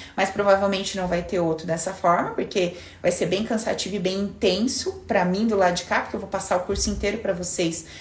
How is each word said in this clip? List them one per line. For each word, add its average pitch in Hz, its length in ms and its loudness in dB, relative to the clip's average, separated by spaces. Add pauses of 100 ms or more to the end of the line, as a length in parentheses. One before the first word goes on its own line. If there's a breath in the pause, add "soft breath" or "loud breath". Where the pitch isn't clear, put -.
(160 loud breath)
Mas 196 140 0
provavelmente 196 680 2
não 185 100 -2
vai 175 140 0
ter 175 180 -2
outro 160 260 0
dessa 165 280 -2
forma, 180 380 2
porque - 440 0 (260 loud breath)
vai 175 100 2
ser 175 160 0
bem 190 180 0
cansativo 208 500 -2
e 202 40 -2
bem 185 200 -2
intenso 208 880 0
pra 180 160 2
mim 190 240 2
do 220 80 2
lado 180 200 4
de - 80 -4
cá, 226 180 0
porque - 160 -8
eu - 20 -6
vou 190 100 -10
passar 185 280 0
o 180 40 2
curso 196 280 -2
inteiro 202 300 -2
pra 202 140 -2
vocês 175 520 -2 (160 loud breath)